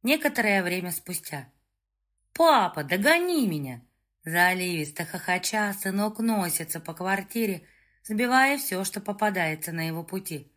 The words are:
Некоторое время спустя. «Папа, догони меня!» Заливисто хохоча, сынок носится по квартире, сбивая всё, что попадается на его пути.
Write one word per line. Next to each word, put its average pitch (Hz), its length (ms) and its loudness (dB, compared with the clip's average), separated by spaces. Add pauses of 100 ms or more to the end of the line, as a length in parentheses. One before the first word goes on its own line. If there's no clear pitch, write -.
Некоторое 240 600 2
время 175 280 -2
спустя. - 580 -10 (840)
«Папа, 233 500 4
догони 285 640 2
меня!» 139 380 -4 (400)
Заливисто 175 800 0
хохоча, 185 680 -2
сынок 202 460 -2
носится 180 640 -2
по 160 120 -10
квартире, 190 720 -2 (380)
сбивая 254 540 2
всё, 190 260 -4
что 190 160 -6
попадается 185 720 -2
на 165 160 -4
его 165 160 -6
пути. 165 540 -8